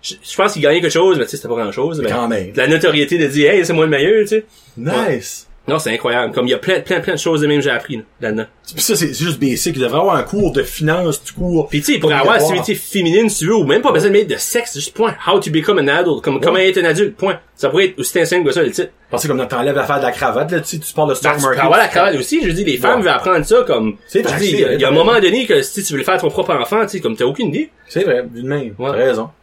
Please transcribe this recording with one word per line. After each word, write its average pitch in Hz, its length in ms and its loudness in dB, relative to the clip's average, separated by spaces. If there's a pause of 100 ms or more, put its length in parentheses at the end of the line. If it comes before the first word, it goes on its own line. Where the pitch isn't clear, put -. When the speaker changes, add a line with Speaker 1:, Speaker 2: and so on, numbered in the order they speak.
Speaker 1:
je, - 220 -12
je - 140 -12
pense 202 180 0
qu'il 151 80 -4
gagnait 151 180 4
quelque 165 120 0
chose, 180 260 4
mais 120 60 0
tu - 80 -8
sais, - 40 -8
c'était - 120 -10
pas 117 120 -2
grand-chose, 127 400 -4
Speaker 2:
Mais 120 60 -2
Speaker 1:
mais 104 40 0
Speaker 2:
quand 117 180 -2
même. 98 280 -4
Speaker 1:
la 131 120 2
notoriété 156 500 2
de 156 80 2
dire, 143 240 4
hey, 190 160 4
c'est - 80 -2
moi 160 100 4
le 156 60 0
meilleur, 175 320 2
tu 202 60 0
sais. 214 160 0 (340)
Speaker 2:
Nice. 147 160 -4 (520)
Speaker 1:
Ouais. - 0 - (220)
Non, 151 100 0
c'est 120 140 -2
incroyable. 120 400 -2
Comme, 123 160 0
il - 20 0
y 127 40 4
a 123 40 -4
plein, 185 220 0
plein, - 200 -2
plein 190 140 -4
de 151 40 -4
choses 156 240 0
de 151 40 2
même 147 120 2
que 139 60 0
j'ai 143 60 2
appris, 123 280 -4
là, 107 40 -10 (200)
là-dedans. 110 240 -4 (280)
Speaker 2:
Puis - 80 -4
ça, 214 140 0
c'est, 143 160 -2
c'est 151 120 -4
juste 165 140 -4
basic. 135 380 -2
Il 131 60 0
devrait 123 180 0
avoir 185 160 2
un 127 80 0
cours 196 280 -2
de 139 120 0
finance, 160 580 -2
du - 100 -16
cours 175 360 -2
Speaker 1:
Puis 147 120 -2
tu 147 40 -10
sais, 294 80 0
il 233 80 0
pourrait 156 140 2
avoir 170 220 4
Speaker 2:
obligatoire. 180 280 2
Speaker 1:
civilité 208 100 -2
féminine, 190 540 0
si - 120 -4
tu 156 60 -2
veux, 208 80 2
ou 202 100 4
même 160 180 2
pas 277 100 2
besoin 170 160 2
de 196 60 2
mettre 202 160 2
de 107 60 -2
sexe, - 380 -4
juste 143 220 -10
point. 208 180 0 (140)
How 190 100 4
to 185 120 -4
become 160 280 0
an 143 80 0
adult, 156 380 0
comme, 139 120 -2
Speaker 2:
Ouais. 131 60 -2
Speaker 1:
comment 175 160 2
être 185 200 2
un 175 80 0
adulte, 175 300 0
point. 190 220 -2 (160)
Ça - 140 -2
pourrait 170 200 2
être 185 120 -8
aussi 156 260 0
simple 180 200 0
que 208 60 2
ça, 170 100 0
le 127 80 0
titre. 123 180 -4 (220)
Speaker 2:
Parce 120 120 -4
que 151 60 -4
comme, 127 180 -2
t'enlèves 131 300 -2
l'affaire 139 220 -2
de 135 80 -2
la 120 60 0
cravate, 135 380 -2
là, 170 100 -2
tu 151 60 -12
sais, 165 120 -8
tu - 160 -12
parles 151 160 0
de 131 40 0
stock 131 180 0
Speaker 1:
Ben, 147 60 0
tu 139 60 0
Speaker 2:
market. 135 160 2
Speaker 1:
peux 135 60 2
avoir 165 120 6
la 220 100 4
cravate 175 300 2
aussi, 294 240 -2
je 226 60 -2
veux 160 60 -2
dire, 196 120 -2
les 131 120 0
femmes 226 220 2
Speaker 2:
Ouais. - 60 -2
Speaker 1:
veulent 147 80 4
apprendre 175 300 0
ça, 240 200 4
comme, 110 320 -2 (120)
Speaker 2:
C'est - 140 0
Speaker 1:
je - 60 -2
Speaker 2:
vrai, 143 100 -2
Speaker 1:
dis, 202 80 0
Speaker 2:
c'est 175 60 0
Speaker 1:
il 202 80 0
y 156 40 4
a, - 40 2
Speaker 2:
vrai, 123 80 0
Speaker 1:
il - 40 0
y 135 40 2
a 135 40 2
un - 20 2
Speaker 2:
t'as 143 60 4
Speaker 1:
moment 196 160 4
Speaker 2:
raison. 220 140 4
Speaker 1:
donné 226 200 2
que 147 160 4
si 190 220 -6
tu - 80 -6
veux 139 60 -2
le 131 60 -4
faire 185 160 0
ton 165 100 0
propre 185 240 -2
enfant, 170 280 0
tu 202 60 -2
sais, 185 120 -8
comme, 113 160 -4
t'as 123 100 0
aucune 165 220 -2
idée. 226 220 -4 (160)
Speaker 2:
C'est 175 160 -2
vrai, 127 260 0
d'une 120 200 -10
main. 139 300 -4
Speaker 1:
Ouais. 131 120 -4
Speaker 2:
T'as - 20 -2
raison. 117 360 0 (140)